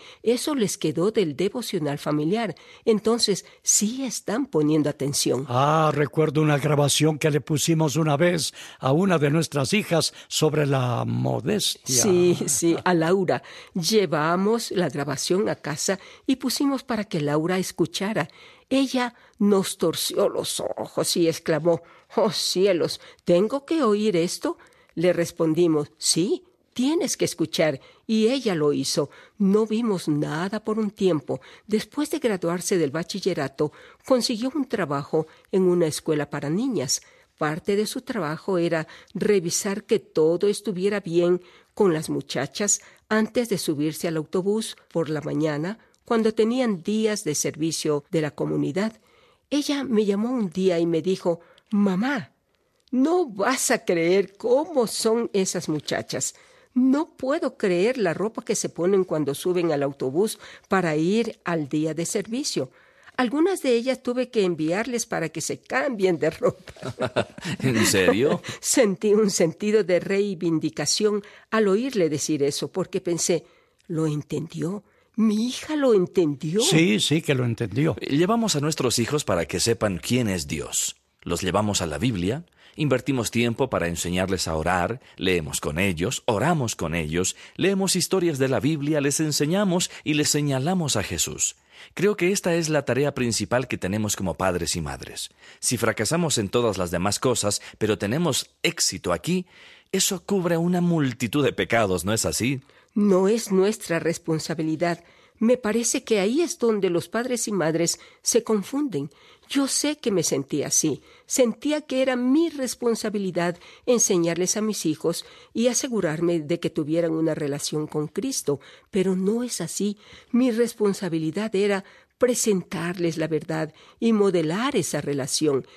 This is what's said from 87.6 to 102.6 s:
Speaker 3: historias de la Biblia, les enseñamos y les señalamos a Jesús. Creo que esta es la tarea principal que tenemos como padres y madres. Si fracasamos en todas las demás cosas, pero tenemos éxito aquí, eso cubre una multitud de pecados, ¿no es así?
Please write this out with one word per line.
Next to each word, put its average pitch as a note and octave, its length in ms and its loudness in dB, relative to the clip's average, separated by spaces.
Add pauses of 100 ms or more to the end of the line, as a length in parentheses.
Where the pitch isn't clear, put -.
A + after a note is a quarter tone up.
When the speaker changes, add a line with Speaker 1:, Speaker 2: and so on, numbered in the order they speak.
Speaker 3:
historias F3 420 0
de C3 100 2
la B2+ 120 0
Biblia, D3 400 0
les C#3 180 0
enseñamos E3+ 720 0 (140)
y D#3 100 0
les D3 140 2
señalamos D3 640 0
a G#2 80 0
Jesús. - 540 -4 (380)
Creo G3+ 220 2
que F3 160 0
esta F#3 220 0
es E3+ 140 0
la D3+ 160 2
tarea C3+ 300 0
principal A#2+ 540 0
que G#2+ 100 -6
tenemos G#2 380 -2
como F2+ 180 -4
padres F2+ 420 0
y E2+ 40 -2
madres. - 500 -10 (300)
Si - 160 0
fracasamos A#2 640 0
en G2+ 100 0
todas A#2 300 0
las F2+ 140 -2
demás F#2 260 0
cosas, G#2+ 420 -2 (180)
pero G#2+ 200 0
tenemos C3 520 -2 (120)
éxito - 500 -2
aquí, F3 340 -2 (440)
eso F#3+ 340 -2
cubre F3 320 0
una F3 240 0
multitud D3 640 0
de G#2 80 4
pecados, F#2+ 520 2
¿no G2 80 0
es A2 120 0
así? A#2 360 -2 (340)